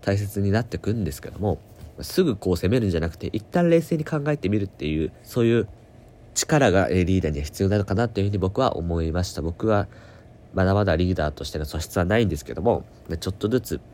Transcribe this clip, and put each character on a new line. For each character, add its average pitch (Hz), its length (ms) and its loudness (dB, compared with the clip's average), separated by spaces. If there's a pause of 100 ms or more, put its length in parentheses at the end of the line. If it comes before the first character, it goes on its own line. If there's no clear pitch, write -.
大 101 160 0
切 101 240 -4
に 98 100 2
な 110 100 2
っ - 20 -2
て - 140 -8
く - 140 -4
る 131 40 0
ん 110 80 -2
で 78 80 -2
す - 100 -10
け - 100 -12
ど - 80 -14
も、 95 200 0 (420)
す - 220 0
ぐ 131 120 2
こ 95 160 0
う 85 60 2
責 90 140 0
め 127 80 4
る 110 80 0
ん 92 40 0
じ 85 60 0
ゃ - 20 0
な 80 100 -2
く - 80 -14
て、 - 100 -8
一 - 160 -6
旦 175 260 2
冷 165 120 6
静 165 160 -2
に 156 80 -4
考 151 220 -4
え 147 100 0
て - 120 -4
み 104 80 2
る 98 80 0
っ - 20 -8
て - 200 -8
い 78 180 0
う、 - 60 -6 (120)
そ - 200 0
う - 20 4
い 117 140 4
う 113 80 -2 (680)
力 139 380 4
が、 92 180 4
え 92 120 2
ー、 87 40 4
リ 95 140 2
ー - 20 -2
ダ 78 80 0
ー - 40 -2
に 73 60 -4
は 73 60 -4
必 - 180 -4
要 95 60 2
な 104 80 2
の 101 80 2
か 98 100 -2
な 117 120 2
と 113 120 -4
い 95 40 2
う - 20 0
ふ - 40 0
う - 20 -4
に 104 60 -2
僕 95 240 0
は 127 160 0
思 85 240 -2
い 80 100 -2
ま 87 120 0
し - 100 -6
た。 73 80 -6
僕 82 260 -4
は 104 200 2 (680)
ま 95 100 2
だ 95 100 4
ま 104 120 4
だ 85 100 2
リ 90 160 2
ー 90 40 2
ダ 78 140 0
ー - 20 -8
と 71 120 -10
し - 80 -10
て 80 80 -6
の 78 60 -4
素 80 140 -6
質 - 180 -4
は 90 80 2
な 101 140 2
い 117 60 4
ん 95 40 2
で 78 80 -2
す - 80 -12
け - 80 -10
ど - 80 -8
も、 104 240 0 (340)
ち - 80 -6
ょ 92 40 -4
っ - 20 -6
と - 140 -4
ず 123 140 2
つ - 200 -8 (120)